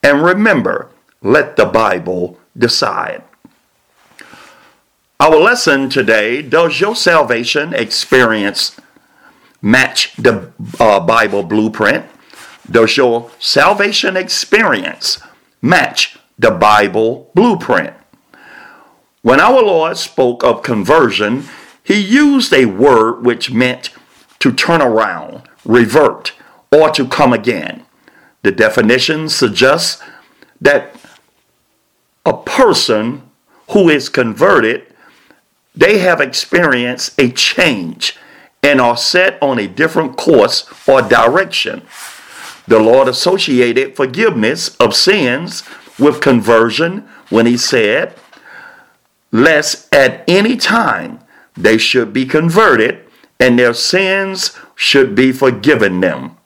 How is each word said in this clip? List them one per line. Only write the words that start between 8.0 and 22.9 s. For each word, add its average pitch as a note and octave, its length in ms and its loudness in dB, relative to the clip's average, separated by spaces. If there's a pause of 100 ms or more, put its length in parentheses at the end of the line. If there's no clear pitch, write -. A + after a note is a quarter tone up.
match - 540 0
the, - 360 -2 (260)
uh, G#2 220 4
Bible G2+ 420 0
blueprint? G#2+ 600 -2 (680)
Does A2+ 260 2
your A#2 420 0
salvation G3+ 760 -2
experience F#3 1040 -4 (400)
match - 560 -2 (220)
the A2+ 120 2
Bible G#2 840 0
blueprint? E3+ 580 0 (1300)
When B2+ 180 4
our A#3+ 240 4
Lord E3+ 360 0
spoke B2 440 -2
of B2+ 200 0
conversion, A#2 840 0 (380)
he G#3 180 0
used C4 540 2
a C3 100 4
word A#2 580 2